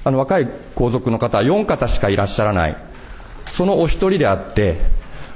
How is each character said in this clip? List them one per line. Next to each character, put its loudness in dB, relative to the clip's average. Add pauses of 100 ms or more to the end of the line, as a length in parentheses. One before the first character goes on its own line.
あ 0
の、 2
若 0
い 0 (260)
皇 0
族 -2
の 0
方 0
は 2
四 2
方 0
し 2
か 2
い 2
ら 4
っ 2
し -4
ゃ 4
ら 2
な 2
い。 -6 (680)
そ -2
の 2
お 2
一 2
人 2
で 4
あ 4
っ -6
て、 2 (600)